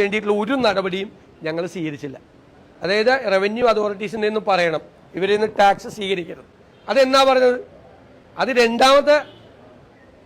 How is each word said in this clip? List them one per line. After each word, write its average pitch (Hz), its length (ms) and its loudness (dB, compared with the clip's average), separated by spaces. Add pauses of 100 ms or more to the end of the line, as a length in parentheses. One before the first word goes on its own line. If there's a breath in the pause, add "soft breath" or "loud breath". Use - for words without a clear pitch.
വേണ്ടിയിട്ടുള്ള 208 420 -2
ഒരു 240 140 -2 (100)
നടപടിയും 190 420 -2 (380)
ഞങ്ങൾ 165 180 -6 (100)
സ്വീകരിച്ചില്ല. 147 440 -10 (640)
അതായത് 214 320 0 (200)
റവന്യൂ 214 380 0
അതോറിറ്റീസിൻ്റെ 208 600 -4
എന്ന് 214 180 -4
പറയണം, 170 340 0 (320)
ഇവരിൽ 190 200 0
നിന്ന് 214 120 -2 (100)
ടാക്സ് 202 380 2
സ്വീകരിക്കരുത്. 175 520 -8 (420)
അതെന്നാ 262 380 4
പറഞ്ഞത്? 254 300 4 (840)
അത് 214 80 -2 (120)
രണ്ടാമത്തെ 269 540 4 (1080)